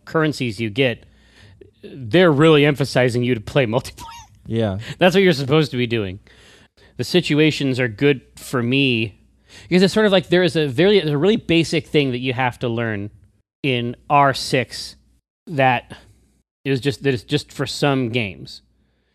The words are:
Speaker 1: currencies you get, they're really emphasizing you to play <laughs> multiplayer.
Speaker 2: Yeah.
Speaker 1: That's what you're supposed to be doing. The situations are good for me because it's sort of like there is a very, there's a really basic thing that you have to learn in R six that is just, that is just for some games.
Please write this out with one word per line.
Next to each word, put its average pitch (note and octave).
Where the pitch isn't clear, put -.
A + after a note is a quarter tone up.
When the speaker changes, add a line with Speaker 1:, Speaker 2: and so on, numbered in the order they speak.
Speaker 1:
currencies C3+
you A2+
get, A#2
they're D#3
really D3
emphasizing B2+
you B2
to A2
play C3+
<laughs> -
multiplayer. -
Speaker 2:
Yeah. A2
Speaker 1:
That's F3
what G3
you're F3+
supposed C#3+
to C3
be B2
doing. G#2
The B2
situations D3
are B2+
good C3+
for -
me A#2+
because F3+
it's F#3
sort A3
of G3+
like F#3
there F3+
is D#3
a D#3
very, F3+
there's D#3
a D3
really G3
basic E3
thing C#3
that B2
you B2+
have B2
to B2
learn A2
in B2
R C#3+
six -
that C3
is C3+
just, B2+
that C#3
is A#2+
just -
for C#3+
some C3+
games. G#2+